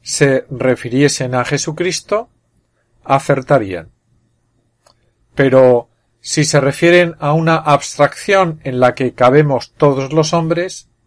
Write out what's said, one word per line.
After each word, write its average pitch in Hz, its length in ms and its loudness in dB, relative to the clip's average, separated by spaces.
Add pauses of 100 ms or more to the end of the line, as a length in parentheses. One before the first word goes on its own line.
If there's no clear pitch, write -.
se 135 480 -2
refiriesen 127 840 -2
a 123 100 -2
Jesucristo, 170 840 -6 (720)
acertarían. 127 880 -2 (1400)
Pero 127 560 4 (320)
si - 220 -2
se 147 160 0
refieren 170 600 2
a 147 140 -2
una 160 240 0
abstracción 156 1080 0
en 127 160 -6
la 123 160 2
que 127 180 -2
cabemos 131 600 2
todos 135 380 0
los 156 220 -2
hombres, 170 560 -4 (180)